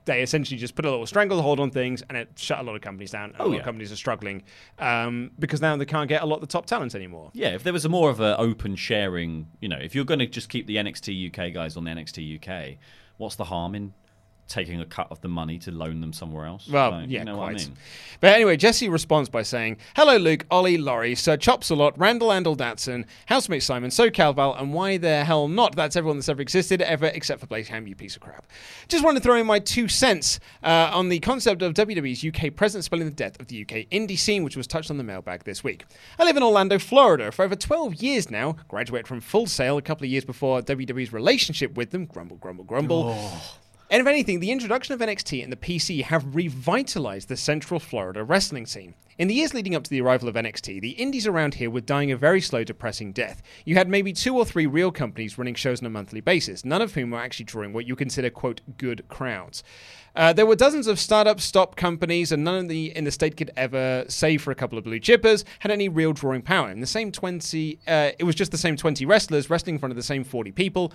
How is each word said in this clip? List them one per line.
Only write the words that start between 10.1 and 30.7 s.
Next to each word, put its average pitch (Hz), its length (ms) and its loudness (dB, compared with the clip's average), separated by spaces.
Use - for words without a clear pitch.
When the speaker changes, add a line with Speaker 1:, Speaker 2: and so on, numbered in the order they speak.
Speaker 2:
just - 220 -10
keep 117 180 -8
the 104 120 -4
N 104 80 -2
X - 140 -12
T 101 120 -10
U 92 180 -8
K 87 200 -8
guys 82 260 -8
on 85 80 -8
the 82 60 -8
N 82 80 -10
X 80 140 -14
T - 100 -12
U 78 160 -10
K, 76 400 -12
what's 110 180 -12
the 101 80 -8
harm 90 300 -6
in 101 200 -12
taking 85 340 -6
a - 20 -12
cut 82 260 -8
of 78 120 -16
the - 60 -8
money 82 300 -6
to 87 120 -14
loan 80 320 -8
them 80 100 -10
somewhere 78 320 -12
else? 90 240 -14
Speaker 1:
Well, 139 220 2
Speaker 2:
Like, 90 180 -8
Speaker 1:
yeah, 123 120 -6
Speaker 2:
you - 40 -10
know 104 140 -10
what 98 60 -8
I 85 80 -8
Speaker 1:
quite. 78 160 -8
Speaker 2:
mean? 65 80 -18
Speaker 1:
But 196 140 10
anyway, 208 240 6
Jesse 220 300 4
responds 156 420 2
by 117 120 -2
saying, 110 360 -4
"Hello, 277 220 10
Luke, 160 320 4
Ollie, 185 260 4
Laurie, 123 380 0
Sir 151 240 2
Chops - 320 2
a 170 40 2
lot, 147 240 4
Randall, 226 300 4
Andal, 185 260 2
Datsun, 123 520 -4
housemate 190 360 0
Simon, 123 260 -2
SoCal 196 460 4
Val, 139 180 4
and 139 220 -4
why 190 240 0
the 156 260 2
hell 151 240 2
not? 226 260 2
That's 151 220 -2
everyone 156 220 0
that's 127 100 -6
ever 127 140 -2
existed, 180 400 0
ever, 160 240 0
except 143 340 -4
for 98 60 -16
Blake 110 220 -8
Ham, 113 180 -10
you 98 80 -14
piece 101 200 -16
of - 60 -18
crap. - 260 -20
Just 320 140 2
wanted 294 180 6
to - 40 -2
throw 240 120 8
in 226 100 4
my 208 120 6
two - 300 0
cents, 208 500 2
uh, 165 300 6